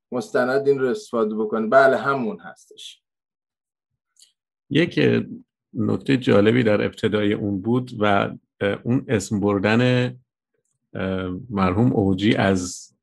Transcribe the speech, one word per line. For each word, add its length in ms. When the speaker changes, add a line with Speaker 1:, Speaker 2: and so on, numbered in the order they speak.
Speaker 1:
مستند 560
این 120
رو 100
استفاده 460
بکنه. 320
بله، 300
همون 420
هستش. 640
Speaker 2:
یک 300
نکتهٔ 440
جالبی 460
در 220
ابتدای 480
اون 280
بود 380
و، 300
اه، 220
اون 240
اسم 320
بردن، 640
اه، 360
مرحوم 440
او 220
جی 200
از 680